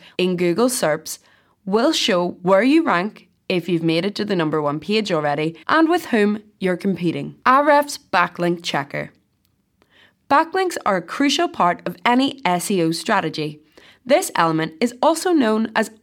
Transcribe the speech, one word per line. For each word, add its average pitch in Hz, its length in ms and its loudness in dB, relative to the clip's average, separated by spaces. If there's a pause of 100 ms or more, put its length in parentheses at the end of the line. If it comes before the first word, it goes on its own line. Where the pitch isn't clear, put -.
(180)
in 180 180 0
Google 175 320 0
serps 160 520 -2 (440)
will 233 280 0
show 180 380 0 (120)
where 190 220 4
you 294 180 4
rank, 208 480 -2 (180)
if 180 220 -2
you've 170 140 0
made 165 200 2
it 202 120 -4
to 208 100 -4
the 202 100 -2
number 156 240 0
one 147 200 -2
page 202 320 -2
already, 156 440 -2 (120)
and 320 200 2
with 339 200 0
whom 208 340 0 (180)
you're 185 160 -2
competing. 165 600 -4 (100)
Ahrefs 285 540 2 (120)
Backlink 175 520 -2
Checker. 147 480 -6 (1160)
Backlinks 330 480 0 (120)
are 196 80 2
a 175 80 -4
crucial 285 440 0
part 175 380 -2
of 175 180 -10
any 254 400 0
S 180 280 -2
E 185 100 0
O 160 80 2
strategy. 156 720 -4 (440)
This 302 320 2
element 160 460 0
is 240 180 -2
also 320 320 2
known 220 440 2
as 220 160 -2 (120)